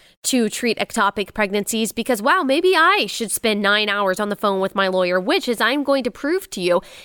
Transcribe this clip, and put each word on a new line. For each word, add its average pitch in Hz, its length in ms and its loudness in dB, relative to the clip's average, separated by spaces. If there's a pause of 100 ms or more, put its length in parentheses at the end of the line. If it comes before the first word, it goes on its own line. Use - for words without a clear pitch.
(240)
to 233 260 2
treat - 260 -2
ectopic 202 560 -2
pregnancies 208 580 -2
because, 233 300 -2
wow, 320 220 2
maybe 339 340 2
I 330 300 4
should 208 260 -6
spend 208 300 0
nine 208 260 2
hours 202 320 0
on 208 80 -2
the 202 80 -4
phone 196 240 0
with 190 140 -2
my 196 140 0
lawyer," 185 300 2
which, 254 300 0
as 240 100 -2
I'm 262 260 0
going 277 200 0
to 247 60 -4
prove 320 400 -4
to 202 100 -8
you, 175 220 2 (220)